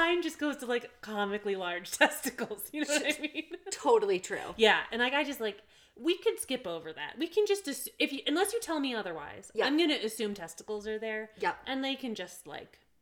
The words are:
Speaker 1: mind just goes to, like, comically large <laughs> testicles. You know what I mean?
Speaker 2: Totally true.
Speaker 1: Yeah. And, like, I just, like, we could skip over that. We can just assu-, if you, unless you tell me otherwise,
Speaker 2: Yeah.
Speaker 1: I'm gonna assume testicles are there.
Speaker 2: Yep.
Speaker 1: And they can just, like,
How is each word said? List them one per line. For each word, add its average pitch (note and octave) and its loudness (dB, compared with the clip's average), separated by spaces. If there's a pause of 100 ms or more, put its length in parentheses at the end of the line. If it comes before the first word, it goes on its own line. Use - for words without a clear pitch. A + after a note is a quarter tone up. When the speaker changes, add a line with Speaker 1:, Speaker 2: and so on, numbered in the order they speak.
Speaker 1:
mind F4 2
just - -4
goes D4 -2
to, B3+ -10
like, A#3+ -2 (120)
comically G#3 -2
large F3+ -4
<laughs> - -6
testicles. - 2 (100)
You D4+ -2
know D4 0
what D4 2
I - -10
mean? D4 -6 (260)
Speaker 2:
Totally G#3 4
true. F#3 -6 (180)
Speaker 1:
Yeah. G#3 8 (120)
And, A3+ 0
like, B3+ 2
I D4 4
just, C4+ -4
like, G#3 -4 (360)
we E4 0
could A4 0
skip B3 -4
over D#3+ -6
that. D3 -10
We D#4+ -2
can G#4 4
just G4+ 2
assu-, - -6 (120)
if D4 4
you, C4+ -4
unless F4+ 4
you A#4 0
tell D#4+ -2
me C4+ 0
otherwise, F3+ -6
Speaker 2:
Yeah. G#3+ 2
Speaker 1:
I'm C#4+ 4
gonna D#4 6
assume G#3+ -2
testicles G3+ -8
are A3 -4
there. A3 -6 (100)
Speaker 2:
Yep. F3 0 (100)
Speaker 1:
And C4+ -2
they C4+ 0
can B3 -6
just, - -10
like, - -14 (220)